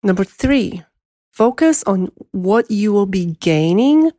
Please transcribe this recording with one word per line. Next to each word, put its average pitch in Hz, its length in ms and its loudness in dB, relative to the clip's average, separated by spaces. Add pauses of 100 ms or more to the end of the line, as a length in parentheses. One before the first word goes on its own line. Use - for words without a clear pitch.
Number 196 200 0
three, 254 600 -4 (480)
focus 247 520 0
on 190 280 -2 (200)
what 196 380 0
you 208 240 0
will 202 140 2
be 180 320 -4
gaining 214 800 2